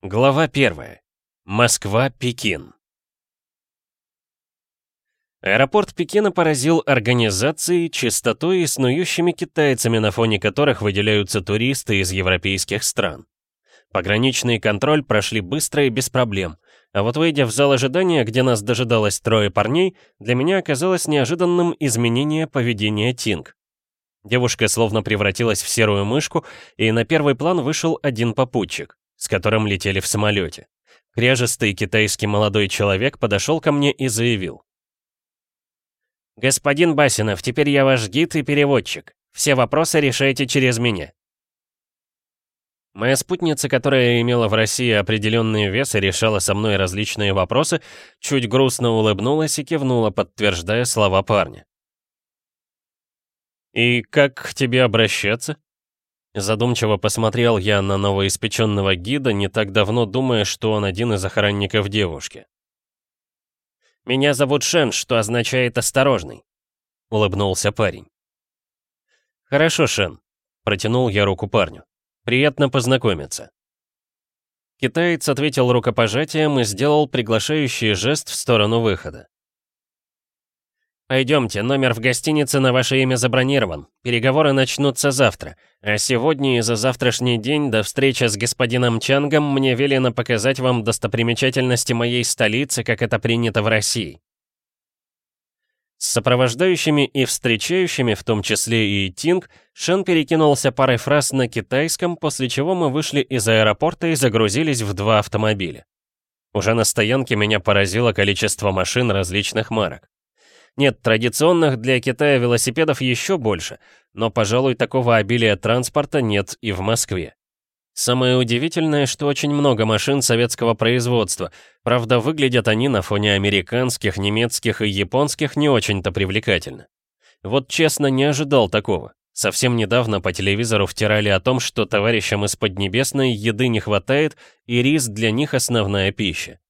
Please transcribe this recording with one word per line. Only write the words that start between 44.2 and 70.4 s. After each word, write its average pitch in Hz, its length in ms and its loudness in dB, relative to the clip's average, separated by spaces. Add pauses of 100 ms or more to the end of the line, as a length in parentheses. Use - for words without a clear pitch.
имела 120 260 2
в 98 60 0
России 110 380 0
определённый 107 800 0
вес 120 240 -2
и 107 60 2
решала 101 400 0
со 98 160 -2
мной 104 220 0
различные 98 560 -2
вопросы, 113 480 0 (380)
чуть 131 280 -2
грустно 127 420 2
улыбнулась 113 680 0
и 143 40 -6
кивнула, 127 460 0
подтверждая 104 760 -2
слова 98 360 2
парня. 87 440 -2 (2000)
«И 120 280 2
как 143 340 2
к - 180 -12
тебе 127 300 2
обращаться?» 113 760 0 (840)
Задумчиво 107 580 0
посмотрел 113 600 0
я 101 240 0
на 98 160 0
новоиспечённого 98 960 0
гида, 120 380 -2
не 101 160 -2
так 104 220 -4
давно 110 340 2
думая, 117 400 0
что - 260 -4
он 104 140 0
один 104 280 -2
из 95 120 -4
охранников 101 640 0
девушки. 98 560 -6 (1600)
Меня 135 300 -2
зовут 139 260 0
Шен, 147 300 0
что - 260 -4
означает 120 640 -2
«осторожный», — 120 640 -2 (640)
улыбнулся 101 640 0
парень. - 360 -4 (1400)
«Хорошо, 151 420 2
Шен», — 92 320 -2 (440)